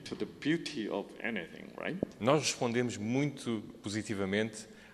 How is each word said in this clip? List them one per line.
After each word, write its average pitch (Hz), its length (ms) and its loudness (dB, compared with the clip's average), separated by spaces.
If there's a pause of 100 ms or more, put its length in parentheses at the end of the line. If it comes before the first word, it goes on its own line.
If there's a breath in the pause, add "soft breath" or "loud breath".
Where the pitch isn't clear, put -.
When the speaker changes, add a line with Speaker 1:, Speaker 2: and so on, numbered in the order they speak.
Speaker 1:
to 107 100 -4
the 107 100 -2
beauty 139 600 0
of 95 220 0 (140)
anything, 101 420 -4 (100)
right? 143 220 -2 (220)
Speaker 2:
Nós 135 240 6
respondemos 120 520 2
muito 117 680 0 (180)
positivamente 104 840 0 (260 loud breath)